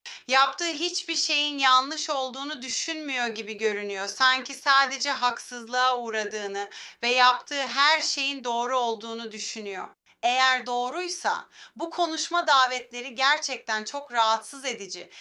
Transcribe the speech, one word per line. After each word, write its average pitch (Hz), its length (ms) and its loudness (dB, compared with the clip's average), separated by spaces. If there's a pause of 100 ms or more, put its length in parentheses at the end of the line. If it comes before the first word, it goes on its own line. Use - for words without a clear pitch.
(280)
Yaptığı 277 460 2
hiçbir 330 420 -4
şeyin 294 420 0
yanlış 269 520 2
olduğunu 269 520 -4
düşünmüyor 262 680 -4
gibi 214 300 -8
görünüyor. 202 500 -2
Sanki 262 460 2
sadece 269 560 2
haksızlığa 247 920 0
uğradığını 208 680 -4 (360)
ve 240 40 0
yaptığı 254 600 4
her 285 340 4
şeyin 277 420 -4
doğru 247 340 0
olduğunu 226 540 -4
düşünüyor. 208 520 -8 (400)
Eğer 254 420 4
doğruysa 247 640 -2 (440)
bu 330 140 -6
konuşma 339 580 -2
davetleri 254 680 2
gerçekten 262 680 0
çok 285 300 -10
rahatsız 226 520 0
edici 185 440 -8 (120)